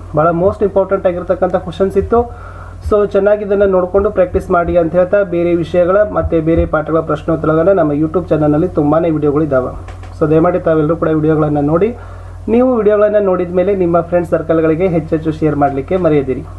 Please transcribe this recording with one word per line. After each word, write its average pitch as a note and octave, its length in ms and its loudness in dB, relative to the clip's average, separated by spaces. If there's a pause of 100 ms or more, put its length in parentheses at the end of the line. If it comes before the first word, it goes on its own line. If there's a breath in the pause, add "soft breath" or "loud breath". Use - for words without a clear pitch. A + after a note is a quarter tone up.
(160)
ಬಹಳ D#3 120 2
most F3 320 0
important G3 480 0
ಆಗಿರ್ತಕ್ಕಂಥ F3+ 480 -2
ಕ್ವಶನ್ಸ್ F#3+ 420 -2
ಇತ್ತು. A#3 340 0 (580 loud breath)
So G#3 180 2
ಚೆನ್ನಾಗಿ G#3 380 0
ಇದನ್ನ G3+ 180 2
ನೋಡ್ಕೊಂಡು G3 480 2
ಪ್ರಾಕ್ಟೀಸ್ F#3 400 0
ಮಾಡಿ E3+ 260 2
ಅಂತ E3 180 0
ಹೇಳ್ತಾ F#3 280 2
ಬೇರೆ E3+ 320 0
ವಿಷಯಗಳ F3 420 2
ಮತ್ತೆ E3+ 420 0
ಬೇರೆ E3 260 2
ಪಾಠಗಳ D#3 340 -2
ಪ್ರಶ್ನೋತ್ತರಗಳನ್ನ D#3 800 0
ನಮ್ಮ D3+ 120 0
YouTube D#3 380 -2
ಚಾನಲ್‌ನಲ್ಲಿ D3+ 380 2
ತುಂಬಾನೇ D#3+ 420 0
ವಿಡಿಯೋಗಳಿದ್ದಾವೆ. D3 680 0 (440)
So D#3 100 0
ದಯಮಾಡಿ E3+ 300 2
ತಾವೆಲ್ಲರೂ D#3+ 360 2
ಕೂಡ E3 120 -2
ವಿಡಿಯೋಗಳನ್ನ D#3 540 0
ನೋಡಿ. E3+ 340 0 (520 loud breath)
ನೀವು B3 280 2
ವಿಡಿಯೋಗಳನ್ನ G#3 440 2
ನೋಡಿದ F3+ 320 0
ಮೇಲೆ F#3 240 2
ನಿಮ್ಮ F3 260 2
ಫ್ರೆಂಡ್ F3 260 -2
ಸರ್ಕಲ್‌ಗಳಿಗೆ D#3+ 600 0
ಹೆಚ್ಚೆಚ್ಚು D#3+ 440 -2
ಶೇರ್ D3+ 240 0
ಮಾಡ್ಲಿಕ್ಕೆ C#3 420 0
ಮರೆಯದಿರಿ. C#3+ 460 0 (160)